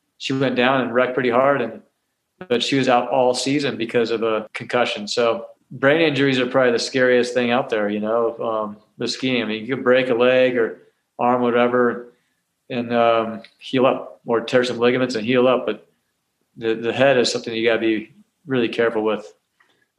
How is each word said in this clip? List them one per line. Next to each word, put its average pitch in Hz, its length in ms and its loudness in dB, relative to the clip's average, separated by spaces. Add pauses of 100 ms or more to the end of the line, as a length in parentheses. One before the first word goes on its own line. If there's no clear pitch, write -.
(200)
she - 140 -6
went 131 220 0
down 127 260 2
and 113 120 -4
wrecked 127 200 2
pretty 127 160 0
hard. 135 320 2
And, 107 200 -8 (680)
but 120 120 0
she - 140 -2
was 127 140 2
out 120 200 2
all 127 240 2
season 135 440 -2
because 117 340 -2
of 113 120 -2
a 110 300 -2
concussion. 113 540 -4
So 113 380 -2 (260)
brain 139 300 2
injuries 139 380 2
are 123 80 0
probably 127 240 2
the 113 80 0
scariest 123 540 2
thing 123 180 0
out 127 180 0
there, 107 180 -2
you 104 120 -4
know, 113 400 -2
um, 110 380 -4 (200)
the 123 100 -4
skiing. 123 360 -4
I - 20 -4
mean, 107 180 -6
you 127 120 -6
can - 80 -10
break 127 260 2
a 117 60 2
leg 127 420 4
or 110 220 -2 (400)
arm, 123 240 2
whatever, 120 680 0 (560)
and, 120 240 -6
um, 113 500 2 (160)
heal 127 260 0
up, - 400 -2
or 113 160 0
tear 123 220 0
some 117 160 -4
ligaments 127 360 0
and 107 100 -4
heal 127 220 2
up. 123 200 0
But - 200 -8 (720)
the, 113 160 -2
the 113 180 -4
head 131 260 4
is 120 140 2
something 123 220 -6
you 113 120 -2
gotta 117 140 2
be 110 320 -2 (340)
really 127 240 -2
careful 113 340 -2
with. 107 280 -4 (680)